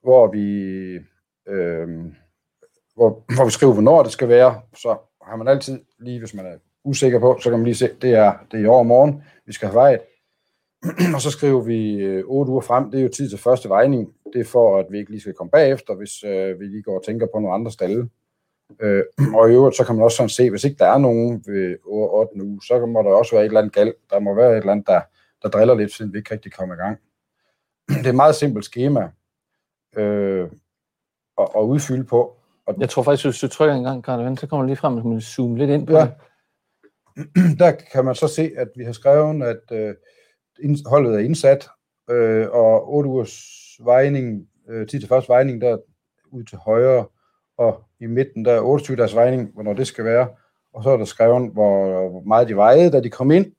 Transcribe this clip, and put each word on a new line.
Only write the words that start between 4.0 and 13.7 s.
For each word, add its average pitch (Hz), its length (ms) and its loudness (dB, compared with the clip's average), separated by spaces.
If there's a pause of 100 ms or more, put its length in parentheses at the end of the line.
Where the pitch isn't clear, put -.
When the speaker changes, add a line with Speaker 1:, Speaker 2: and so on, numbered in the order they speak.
Speaker 1:
det 110 100 0
skal 123 160 -4
være. 120 320 6 (160)
Så 113 200 -6 (260)
har 110 140 -16
man 113 120 -6
altid, 135 320 -4 (180)
lige 120 200 -14
hvis 113 160 -16
man 95 120 -14
er 85 100 -16 (280)
usikker 131 340 2
på, 123 240 4
så 120 80 0
kan 117 80 0
man 117 60 0
lige 120 100 -2
se, 120 140 0 (140)
det 123 120 2
er, 104 180 6 (180)
det 113 80 -8
er 104 60 -2
i - 20 2
overmorgen, 127 560 4 (240)
vi 104 60 -18
skal 101 160 -8
have 95 60 -8
vejet. 127 260 4 (840)
<clears throat> 175 300 -2
Og 135 60 -4
så 143 100 -4
skriver 139 300 0
vi, 110 340 -4
øh, 98 320 -4
otte 131 260 -2
uger 131 80 -2
frem, 120 300 -2
det 135 80 -4
er 131 40 0
jo 123 60 0
tid 131 200 -8
til 101 100 -12
første 123 300 0
vejning. 117 460 0 (180)